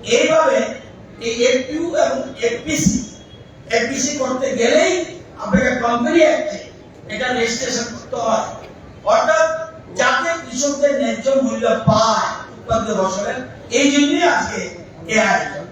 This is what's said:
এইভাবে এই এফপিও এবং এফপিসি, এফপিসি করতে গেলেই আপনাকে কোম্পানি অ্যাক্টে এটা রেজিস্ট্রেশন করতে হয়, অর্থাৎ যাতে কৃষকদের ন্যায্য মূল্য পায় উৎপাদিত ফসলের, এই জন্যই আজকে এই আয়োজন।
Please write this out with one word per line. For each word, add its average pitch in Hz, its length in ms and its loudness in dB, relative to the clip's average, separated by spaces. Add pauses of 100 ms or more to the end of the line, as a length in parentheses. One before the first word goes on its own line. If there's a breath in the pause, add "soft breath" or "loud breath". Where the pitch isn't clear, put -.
(180)
এইভাবে 539 400 4 (680)
এই 233 80 -2 (140)
এফপিও 294 360 0 (200)
এবং 269 140 -2 (280)
এফপিসি, 285 500 0 (760)
এফপিসি 254 360 0 (100)
করতে 254 260 -2 (120)
গেলেই 320 340 4 (480)
আপনাকে 247 300 2 (120)
কোম্পানি 240 440 2
অ্যাক্টে - 320 0 (540)
এটা 254 140 -4
রেজিস্ট্রেশন 233 680 -2
করতে - 320 -10
হয়, 220 220 0 (680)
অর্থাৎ 320 340 4 (520)
যাতে 262 320 2 (120)
কৃষকদের 285 580 0
ন্যায্য 233 260 -2 (180)
মূল্য 220 200 -2 (220)
পায় 220 420 2 (260)
উৎপাদিত 190 340 -4 (100)
ফসলের, - 380 -2 (420)
এই 285 140 4
জন্যই 302 320 4 (100)
আজকে - 260 -4 (520)
এই 214 60 4 (100)
আয়োজন। - 420 -2